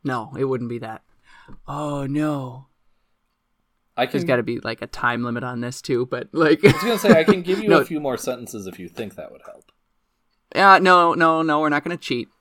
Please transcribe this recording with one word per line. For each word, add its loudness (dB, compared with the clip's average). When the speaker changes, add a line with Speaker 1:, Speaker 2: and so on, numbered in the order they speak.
Speaker 1:
No, -8
it -2
wouldn't -4
be -8
that. -14
Oh, -6
no. -6
Speaker 2:
I 0
Speaker 1:
There's -4
Speaker 2:
can -4
Speaker 1:
gotta 0
be, -6
like, -10
a -12
time -4
limit -6
on -10
this, -10
too, -2
but, -8
like, 2
Speaker 2:
I 8
was 0
gonna 0
say, 6
I 2
can 4
give -2
you -2
Speaker 1:
<laughs> -
No. 6
Speaker 2:
a -4
few -8
more -4
sentences -8
if -16
you -12
think -12
that -16
would -20
help. -20
Speaker 1:
Uh, 8
no, 6
no, 2
no, 0
we're 0
not -2
gonna -8
cheat. -6